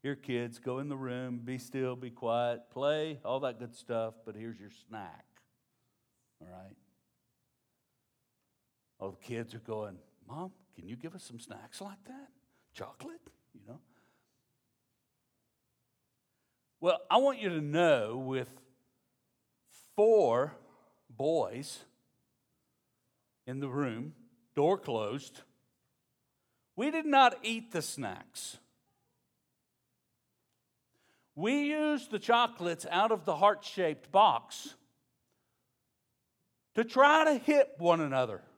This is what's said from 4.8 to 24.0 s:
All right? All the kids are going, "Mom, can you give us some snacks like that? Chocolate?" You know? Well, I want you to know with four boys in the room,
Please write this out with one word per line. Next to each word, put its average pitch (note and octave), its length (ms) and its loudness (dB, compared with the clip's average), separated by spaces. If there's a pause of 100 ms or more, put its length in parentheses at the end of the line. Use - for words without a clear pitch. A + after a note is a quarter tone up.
All E2+ 80 -20
right? F#2 280 -18 (2250)
All G2 120 -10
the F#2 80 -20
kids A#2 360 -10
are A2+ 60 -14
going, G#2+ 400 -10 (260)
"Mom, F3+ 280 -14 (200)
can F2 140 -20
you A#2+ 80 -14
give D#3+ 180 -16
us - 80 -18
some A#2+ 160 -18
snacks G#2+ 420 -18
like G3 240 -16
that? C4+ 280 -20 (400)
Chocolate?" - 480 -6 (320)
You - 140 -20
know? B2 140 -16 (3000)
Well, F3 300 0
I G3+ 80 6
want C4 220 2
you G3 100 -4
to D#3+ 100 -4
know D3 560 2
with B2+ 320 -6 (1500)
four D3+ 600 4 (540)
boys C3+ 760 -4 (1600)
in C3 140 -8
the C#3 80 -6
room, B2+ 460 -4 (400)